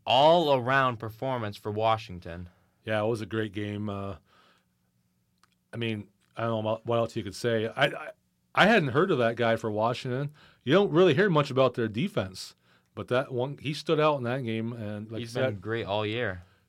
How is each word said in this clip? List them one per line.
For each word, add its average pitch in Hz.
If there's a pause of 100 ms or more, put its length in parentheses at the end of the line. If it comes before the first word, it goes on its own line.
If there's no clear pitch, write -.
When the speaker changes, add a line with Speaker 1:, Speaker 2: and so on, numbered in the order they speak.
Speaker 1:
all-around 135
performance 113
for -
Washington. 92 (340)
Speaker 2:
Yeah, 110
it 107
was 110
a 107
great 110
game. 104
Uh, 98 (1600)
I -
mean, 113 (280)
I 113
don't 117
know 113 (140)
about -
what 117
else 117
you 110
could 95
say. 113
I, 139
I, 160 (460)
I 160
hadn't 196
heard 165
of 147
that 117
guy 117
for 113
Washington. 123 (340)
You 131
don't 196
really 165
hear 190
much 147
about 127
their 113
defense, 101 (400)
but 104
that 127
one, 135
he 151
stood 151
out 151
in 123
that 127
game, 113
and 107
like 110
Speaker 1:
He's 117
Speaker 2:
you 123
Speaker 1:
been 127
Speaker 2:
said, 95
Speaker 1:
great 107
all 107
year. 104 (260)